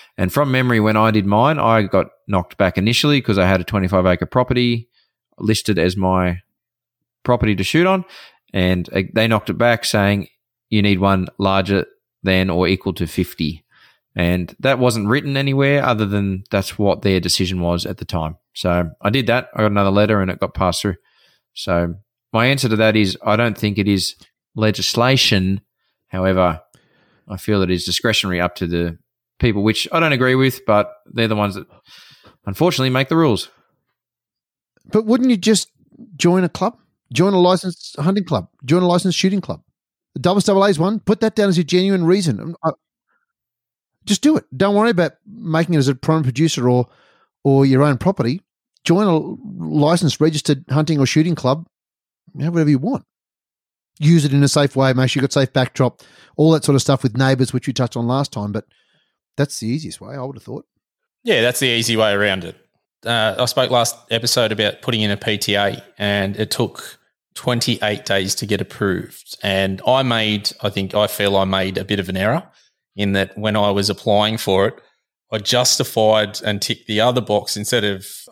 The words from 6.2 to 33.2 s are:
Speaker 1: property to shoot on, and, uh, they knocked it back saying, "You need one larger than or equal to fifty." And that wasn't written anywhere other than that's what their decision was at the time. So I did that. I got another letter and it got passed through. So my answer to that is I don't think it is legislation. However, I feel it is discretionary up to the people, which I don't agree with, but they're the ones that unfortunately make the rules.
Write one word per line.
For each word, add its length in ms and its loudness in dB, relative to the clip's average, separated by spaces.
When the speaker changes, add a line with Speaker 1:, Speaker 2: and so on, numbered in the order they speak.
Speaker 1:
property 320 0
to 80 -2
shoot 240 2
on, 180 0
and, 400 0
uh, 100 0
they 140 2
knocked 200 0
it 80 -4
back 280 0
saying, 420 0
"You 140 2
need 160 2
one 300 2
larger 480 0
than 260 2
or 160 0
equal 280 -2
to 120 -4
fifty." 580 -4
And 420 -2
that 220 0
wasn't 260 0
written 300 -2
anywhere 480 0
other 220 0
than 440 -2
that's 260 -4
what 260 0
their 180 2
decision 400 -2
was 260 -2
at 120 -10
the 60 -12
time. 320 -6
So 380 -2
I 100 -2
did 180 0
that. 260 0
I 40 -6
got 120 2
another 220 2
letter 280 2
and 80 0
it 120 -6
got 140 -4
passed 280 -2
through. 140 -4
So 400 -2
my 120 2
answer 200 0
to 100 0
that 200 2
is 260 2
I 140 0
don't 220 -2
think 180 -2
it 100 0
is 300 0
legislation. 1080 0
However, 540 0
I 80 -10
feel 240 0
it 100 0
is 140 -2
discretionary 560 -2
up 140 -2
to 120 -4
the 300 -4
people, 240 0
which 300 0
I 80 0
don't 120 2
agree 220 2
with, 300 0
but 300 2
they're 240 -2
the 80 -2
ones 200 -2
that 100 -14
unfortunately 420 0
make 220 -2
the 80 2
rules. 320 0